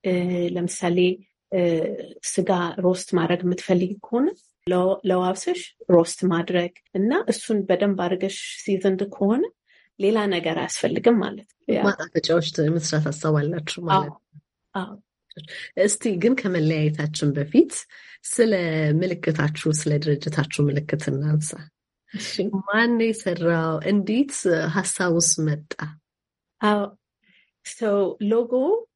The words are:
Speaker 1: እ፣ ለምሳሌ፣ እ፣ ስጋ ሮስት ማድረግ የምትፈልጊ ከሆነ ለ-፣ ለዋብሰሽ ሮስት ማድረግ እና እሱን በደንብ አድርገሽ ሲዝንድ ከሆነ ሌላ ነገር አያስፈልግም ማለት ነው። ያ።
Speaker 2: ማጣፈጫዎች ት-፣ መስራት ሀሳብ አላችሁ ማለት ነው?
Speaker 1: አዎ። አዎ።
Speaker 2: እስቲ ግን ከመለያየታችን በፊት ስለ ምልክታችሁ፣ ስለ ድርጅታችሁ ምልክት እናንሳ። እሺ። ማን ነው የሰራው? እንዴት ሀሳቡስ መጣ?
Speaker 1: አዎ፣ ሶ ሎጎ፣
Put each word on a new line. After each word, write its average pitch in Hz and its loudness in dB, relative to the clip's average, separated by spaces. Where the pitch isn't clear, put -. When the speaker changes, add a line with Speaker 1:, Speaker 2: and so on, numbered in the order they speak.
Speaker 1:
እ፣ 185 0
ለምሳሌ፣ 175 -2
እ፣ 185 2
ስጋ - -2
ሮስት 180 0
ማድረግ 175 2
የምትፈልጊ 180 0
ከሆነ 254 0
ለ-፣ 180 2
ለዋብሰሽ 185 0
ሮስት 170 4
ማድረግ 175 0
እና 208 0
እሱን - -2
በደንብ 190 0
አድርገሽ 185 -2
ሲዝንድ 190 0
ከሆነ 208 0
ሌላ 208 2
ነገር 170 -2
አያስፈልግም - 2
ማለት 208 -4
ነው። - -20
ያ። 226 0
Speaker 2:
ማጣፈጫዎች 170 0
ት-፣ 151 0
መስራት 160 0
ሀሳብ 151 0
አላችሁ 156 -2
ማለት 180 2
ነው? 156 -14
Speaker 1:
አዎ። 190 -4
አዎ። 208 -16
Speaker 2:
እስቲ 202 -2
ግን 220 2
ከመለያየታችን 151 0
በፊት 147 2
ስለ 226 2
ምልክታችሁ፣ 160 0
ስለ 151 -2
ድርጅታችሁ 147 -2
ምልክት 147 0
እናንሳ። 151 0
እሺ። - -8
ማን 220 2
ነው 226 2
የሰራው? 170 0
እንዴት 208 0
ሀሳቡስ 175 0
መጣ? 151 -2
Speaker 1:
አዎ፣ 208 2
ሶ - -16
ሎጎ፣ 233 2